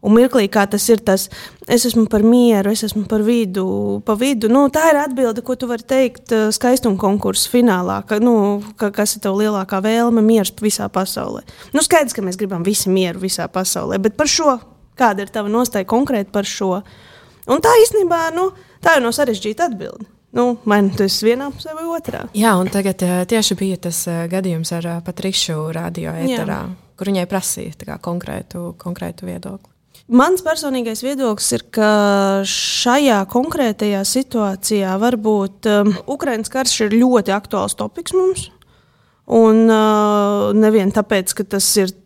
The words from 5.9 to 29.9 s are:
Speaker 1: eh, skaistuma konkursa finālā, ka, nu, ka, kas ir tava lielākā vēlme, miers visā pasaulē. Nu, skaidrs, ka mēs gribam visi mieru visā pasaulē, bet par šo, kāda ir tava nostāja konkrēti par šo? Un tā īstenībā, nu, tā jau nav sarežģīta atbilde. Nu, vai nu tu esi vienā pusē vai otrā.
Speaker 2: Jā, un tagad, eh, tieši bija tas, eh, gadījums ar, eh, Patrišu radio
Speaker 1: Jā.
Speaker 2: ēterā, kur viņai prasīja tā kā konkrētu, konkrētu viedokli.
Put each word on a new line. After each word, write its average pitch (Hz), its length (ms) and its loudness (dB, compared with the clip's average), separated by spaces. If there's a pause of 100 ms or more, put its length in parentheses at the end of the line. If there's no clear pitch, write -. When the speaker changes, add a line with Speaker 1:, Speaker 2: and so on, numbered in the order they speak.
Speaker 1:
eh, 214 200 2
skaistuma 247 440 2
konkursa 196 560 -2
finālā, 196 460 2 (100)
ka, 214 100 -2
nu, 208 440 2 (140)
ka, 208 140 -2
kas 208 260 -2
ir 208 80 -16
tava 196 180 -2
lielākā 196 420 -2
vēlme, 226 400 2
miers 214 320 4
visā 208 320 -2
pasaulē. - 540 -6 (300)
Nu, 302 120 0
skaidrs, 302 320 2
ka 202 80 -6
mēs 185 160 -4
gribam 185 240 -4
visi 202 240 0
mieru 185 320 0
visā 185 280 -6
pasaulē, 185 520 -4
bet - 160 -2
par 302 100 0
šo, 294 280 2 (420)
kāda 214 240 2
ir 202 120 -10
tava 208 200 -4
nostāja 226 320 0
konkrēti 226 480 -2
par 196 160 -2
šo? 190 300 -4 (680)
Un 294 120 2
tā 466 120 4 (120)
īstenībā, 359 380 0 (100)
nu, 370 180 -2 (300)
tā 330 160 4
jau 269 80 4
nav 233 80 0
sarežģīta 233 560 -2
atbilde. 208 400 -10 (240)
Nu, 240 220 2 (100)
vai 208 160 4
nu 196 160 2
tu 214 80 0
esi 190 220 0
vienā 262 260 0
pusē 311 220 -14
vai 320 100 -10
otrā. 330 380 -6 (100)
Speaker 2:
Jā, 214 240 2
un 185 140 0
tagad, 196 320 -2
eh, 180 240 0
tieši 214 320 0
bija 190 180 -4
tas, 170 300 -6
eh, 170 220 -6
gadījums 175 440 -4
ar, 170 140 -6
eh, 170 180 -6
Patrišu 165 720 -6
radio 165 380 -8
Speaker 1:
Jā. 165 120 -6
Speaker 2:
ēterā, 247 360 -4 (360)
kur 190 100 -8
viņai 190 200 -2
prasīja - 500 -6
tā - 80 -18
kā - 160 -12
konkrētu, 175 800 -10
konkrētu 175 480 -12
viedokli. 180 400 -14 (420)